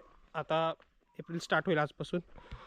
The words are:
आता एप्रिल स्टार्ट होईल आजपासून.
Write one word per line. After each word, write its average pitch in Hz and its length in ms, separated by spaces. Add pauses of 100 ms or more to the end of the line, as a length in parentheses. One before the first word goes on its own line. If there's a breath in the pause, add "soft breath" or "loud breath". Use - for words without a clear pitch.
(340)
आता 160 400 (460)
एप्रिल 165 200
स्टार्ट 160 260
होईल 170 120
आजपासून. 151 420 (480 loud breath)